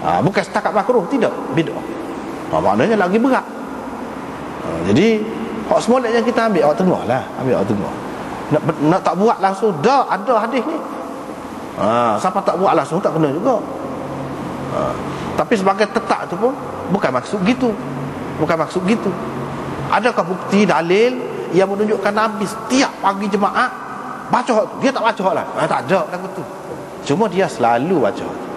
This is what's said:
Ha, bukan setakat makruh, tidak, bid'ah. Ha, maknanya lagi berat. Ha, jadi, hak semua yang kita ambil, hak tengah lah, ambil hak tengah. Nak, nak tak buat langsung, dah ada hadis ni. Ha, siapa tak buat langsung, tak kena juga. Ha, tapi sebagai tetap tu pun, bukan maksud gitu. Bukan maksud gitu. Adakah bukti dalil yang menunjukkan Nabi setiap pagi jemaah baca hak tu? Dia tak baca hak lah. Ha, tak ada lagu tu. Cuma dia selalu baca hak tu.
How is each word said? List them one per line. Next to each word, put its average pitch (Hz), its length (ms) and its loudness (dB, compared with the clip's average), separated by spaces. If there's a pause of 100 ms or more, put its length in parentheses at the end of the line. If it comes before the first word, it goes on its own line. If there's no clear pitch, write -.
Ha, 85 60 0 (100)
bukan 185 240 2
setakat 202 320 0
makruh, 214 320 2
tidak, 214 240 2 (240)
bid'ah. 151 280 -2 (680)
Ha, - 80 2
maknanya 180 480 4
lagi 185 80 0
berat. 233 300 2 (1200)
Ha, - 20 -6 (220)
jadi, 214 320 4 (480)
hak 165 80 4
semua 247 240 4
yang 226 240 2
kita 226 240 2
ambil, 151 160 4
hak 151 80 4
tengah 180 320 2
lah, 120 160 0 (160)
ambil 131 160 2
hak 101 160 0
tengah. 98 220 -2 (540)
Nak, 151 140 2 (220)
nak 170 200 4
tak 170 120 2
buat 208 240 4
langsung, 190 400 2
dah 240 320 4
ada 202 220 0 (100)
hadis 233 240 0
ni. 320 100 -4 (1000)
Ha, 113 400 4
siapa 190 240 0
tak - 160 0
buat 180 160 4
langsung, 160 240 2
tak 160 160 0
kena 156 160 4
juga. 190 320 2 (1120)
Ha, - 160 0 (480)
tapi - 160 2
sebagai 196 320 2
tetap - 400 -2
tu 170 80 -6
pun, 226 160 2 (400)
bukan 151 240 2
maksud 160 320 -2
gitu. 247 240 2 (720)
Bukan 165 160 0
maksud 180 300 -2
gitu. 220 200 0 (800)
Adakah 214 380 2
bukti 196 420 2
dalil 180 480 4 (400)
yang 190 160 4
menunjukkan 208 400 0
Nabi 214 320 0
setiap - 560 0
pagi 196 320 0
jemaah 202 400 2 (560)
baca 247 240 0
hak 214 160 4
tu? - 160 -10
Dia - 80 4
tak - 140 -2
baca 214 160 2 (100)
hak 160 80 0
lah. 107 60 -4 (120)
Ha, 135 60 0
tak 156 240 0
ada 170 240 4
lagu 180 240 -6
tu. - 80 -8 (640)
Cuma 180 240 2
dia 180 160 2
selalu 127 560 2
baca 98 200 0
hak 80 120 -8
tu. - 220 -10